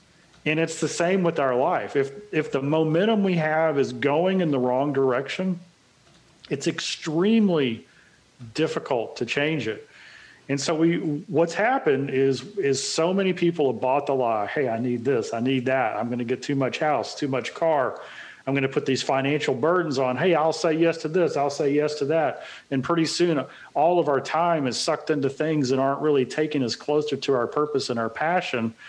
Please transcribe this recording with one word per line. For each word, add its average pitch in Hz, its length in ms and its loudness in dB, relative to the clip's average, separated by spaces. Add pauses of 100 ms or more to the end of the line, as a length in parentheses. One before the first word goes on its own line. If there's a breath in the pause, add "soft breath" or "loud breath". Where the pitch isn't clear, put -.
(460 soft breath)
And 156 120 0
it's 165 220 -2
the 156 80 0
same 180 340 0
with 165 160 0
our 135 160 2
life. 135 400 0
If, 139 160 0 (220)
if 156 180 -2
the 135 120 -2
momentum 160 600 2
we 190 120 2
have 156 440 0
is 123 140 2
going 156 480 2
in 165 100 2
the 139 80 0
wrong 127 360 0
direction, 135 640 0 (880)
it's 139 180 -4
extremely 170 1200 0 (680 soft breath)
difficult 151 600 -2
to 120 100 -4
change 143 420 -2
it. 107 180 -8 (640 loud breath)
And 139 120 -2
so 165 140 0
we, 165 220 4 (320)
what's 170 260 2
happened 180 560 0
is, 135 320 2 (160)
is 139 280 0
so 170 280 0
many 190 180 2
people 170 380 2
have 113 100 -4
bought 135 260 0
the 139 100 0
lie, 113 300 0
"Hey, 139 220 -2
I 113 120 -2
need 123 240 -2
this, 123 280 0
I 117 60 -4
need 127 280 0
that. 127 300 0
I'm 117 140 -4
gonna 123 140 -4
get 123 180 -4
too 143 140 -2
much 131 240 -2
house, 143 340 0
too 147 140 -4
much 127 260 -4
car. 143 460 0 (480 loud breath)
I'm 135 60 0
gonna 135 120 0
put 139 180 -2
these 131 160 0
financial 139 540 0
burdens 156 460 2
on. 127 160 0
Hey, 170 180 4
I'll 156 180 2
say 160 200 0
yes 160 300 2
to 156 60 -4
this, 165 280 2
I'll 143 140 0
say 143 220 0
yes 147 280 2
to 147 60 -2
that." 151 400 0 (260 loud breath)
And 135 100 0
pretty 165 220 2
soon, 160 400 2 (300 loud breath)
all 170 260 4
of 147 80 2
our 135 120 2
time 160 460 0
is 117 100 -2
sucked - 340 -2
into 139 200 0
things 151 380 0
that 131 100 2
aren't 135 220 0
really 143 260 2
taking 151 380 -2
us 113 100 -2
closer 147 420 -2
to 135 180 -2
our 117 120 2
purpose 147 440 -2
and 117 100 -2
our 113 100 -2
passion. 151 640 -2 (140 loud breath)